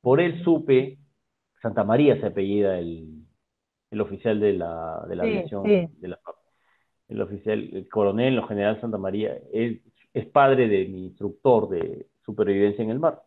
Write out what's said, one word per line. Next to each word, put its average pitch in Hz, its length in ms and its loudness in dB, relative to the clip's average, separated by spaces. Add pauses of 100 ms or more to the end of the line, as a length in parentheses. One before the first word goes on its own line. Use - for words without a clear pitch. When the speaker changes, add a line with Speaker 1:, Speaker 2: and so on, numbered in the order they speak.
Speaker 1:
Por 135 200 4
él 170 220 -2
supe, 139 560 2 (600)
Santa 104 240 -2
María 123 360 4
se 107 60 -2
apellida 98 520 0
el, 82 460 -12 (680)
el 107 100 -4
oficial 104 380 -2
de 104 140 4
la, 82 540 -6
de 87 80 -8
la 90 80 -4
Speaker 2:
Sí, - 20 0
Speaker 1:
aviación, 156 380 -4
Speaker 2:
sí. 185 260 2 (100)
Speaker 1:
de - 100 -14
la - 80 -12
fap. - 180 -18 (720)
El 110 120 -6
oficial, 104 520 -4
el 95 160 -12
coronel, 110 480 2
el 107 100 -2
general 104 340 0
Santa 110 180 -6
María, 98 380 -4 (160)
es, 117 280 -2 (320)
es 120 140 -6
padre 135 420 4
de 95 180 2
mi 95 200 -12
instructor 101 640 0
de 85 380 -6 (180)
supervivencia 101 580 2
en 110 80 -4
el 123 80 -4
mar. 160 280 -2